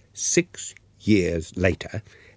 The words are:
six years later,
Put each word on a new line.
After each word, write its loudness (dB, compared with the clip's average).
six -2
years 2
later, -2